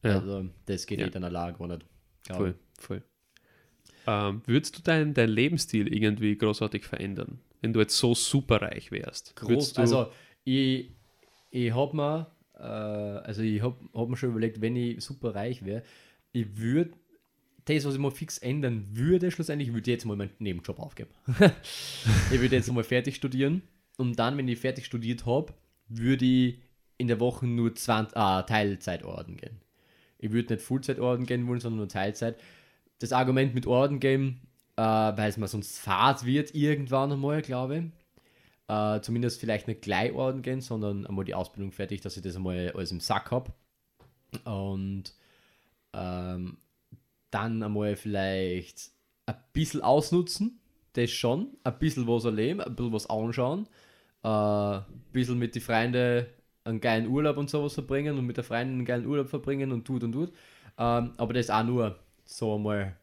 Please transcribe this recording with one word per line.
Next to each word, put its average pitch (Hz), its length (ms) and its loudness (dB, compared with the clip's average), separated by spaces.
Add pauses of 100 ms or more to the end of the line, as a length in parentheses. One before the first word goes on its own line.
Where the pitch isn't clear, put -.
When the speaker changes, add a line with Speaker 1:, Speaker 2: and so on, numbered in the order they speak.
Speaker 1:
Ja. 101 160 4
Speaker 2:
Also 98 240 -4 (220)
das 95 200 -6
geht - 140 -6
Speaker 1:
Ja. 95 80 -2
Speaker 2:
eh - 20 -6
dann 92 140 -8
allein 87 340 -6
gar 87 80 -8
nicht, 85 180 -8 (380)
glaub 92 160 -10
Speaker 1:
Voll, 92 160 0 (240)
Speaker 2:
ich. - 60 -20
Speaker 1:
voll. 95 180 -8 (1040)
Ähm, 104 400 0
würdest 135 320 0
du - 40 -16
dein, 156 300 2
dein 123 160 4
Lebensstil 113 640 2
irgendwie 107 460 2
großartig 107 480 0
verändern, - 540 -8 (200)
wenn 113 140 -2
du 113 60 6
jetzt - 180 4
so 120 160 6
superreich - 760 0
wärst? - 460 -8
Speaker 2:
Groß, - 140 -10
Speaker 1:
Würdest 131 260 4
du 120 60 2
Speaker 2:
also 117 240 6 (380)
ich, 131 480 0 (580)
ich 120 240 0
hab 139 180 2
mir, 156 340 -2 (320)
äh, - 40 -16
also 107 800 -6
ich 107 180 2
hab, 127 180 -2 (140)
hab 117 160 -2
mir 123 80 -4
schon 127 140 -2
überlegt, 110 320 -2
wenn 113 140 0
ich 120 280 -2
superreich 117 600 -6
wär, 107 160 -6 (500)
ich 120 140 -2 (100)
würd, 131 380 0 (720)
das, 151 180 2
was 143 120 -2
ich 135 40 -2
mal 139 100 0
fix - 280 -8
ändern 123 540 -2
würde, 170 380 4
schlussendlich, 147 380 -2
ich 117 60 -4
würd 110 140 -2
jetzt 120 180 0
mal 104 100 -2
meinen 101 220 -4
Nebenjob 98 400 -6
aufgeben. - 320 -12 (160)
<laughs> 165 260 8 (800)
Ich 131 80 6
würd 131 120 4
jetzt 123 200 2
mal 117 120 2
fertig 127 320 0
studieren 139 440 0 (380)
und 123 200 0
dann, 123 200 2
wenn 131 100 0
ich 120 100 0
fertig 131 280 -4
studiert 117 400 -4
hab, 139 260 0 (360)
würd 117 340 2
ich 127 380 4 (360)
in 123 120 0
der 113 120 2
Woche 123 260 0
nur 117 280 2
zwanzig, 110 420 0
ah, 95 260 4
Teilzeit 101 640 0
arbeiten - 320 -12
gehen. - 240 -16 (580)
Ich 107 140 -4
würd 120 160 0
nicht 113 140 -2
Fullzeit 135 360 -2
arbeiten 123 280 0
gehen 123 200 0
wollen, 123 140 -2
sondern 113 200 -4
nur 101 80 -4
Teilzeit, 104 480 -2 (640)
das 123 140 -4
Argument 131 420 4
mit 123 120 -2
Orden 135 340 4
geben, 135 400 2 (360)
äh, 110 60 0
weil's 110 540 2
mir 104 120 -2
sonst - 300 -6
fad 120 460 4
wird 143 300 2
irgendwann 143 580 2
einmal, 143 300 0
glaub 127 280 -4
ich. 165 140 -2 (840)
Äh, 107 320 0
zumindest 117 400 -2
vielleicht 110 260 -2
nicht 110 160 -6
gleich 101 300 0
Orden 131 300 -2
gehen, 131 180 -4
sondern 104 460 -4
einmal 95 180 -4
die 95 100 -6
Ausbildung 95 380 -6
fertig, 98 280 -6
dass - 160 -10
ich 92 60 -12
das 90 140 -6
einmal 90 380 -4
alles 92 180 -6
im 85 80 -6
Sack - 300 -2
hab. 127 240 -2 (920)
Und, 98 680 -4 (800)
ähm, 90 640 -6 (720)
dann 110 320 -2
einmal 104 340 0
vielleicht 95 920 -2 (360)
ein - 100 -6 (160)
bisschen 156 300 0
ausnutzen, 170 800 2 (340)
das 120 160 2
schon, 151 540 0
ein 127 140 -2
bisschen 131 280 0
was 117 180 2
erleben, 120 360 2
ein 123 140 -6
bisschen 120 180 -2
was 107 160 -2
anschauen, 123 600 0 (560)
äh, 110 40 0
ein 104 560 2 (280)
bisschen 123 260 0
mit 117 160 -2
die 117 60 -2
Freunde 120 680 2 (380)
einen 113 160 -2
geilen 113 260 4
Urlaub 143 300 2
und 143 120 -2
sowas 147 260 -2
verbringen 143 440 -2
und 123 80 -2
mit 120 100 -4
der 120 80 -4
Freundin 127 320 -2
einen 127 80 -2
geilen 120 220 -2
Urlaub 139 220 0
verbringen 139 440 -2
und 117 140 -4
tut 127 180 -2
und 117 80 -2
tut. 156 180 -2 (480)
Ähm, 120 380 0
aber 117 160 -2
das 120 180 0
auch 110 140 2
nur 117 340 0 (260)
so 107 320 -4
einmal 104 460 -2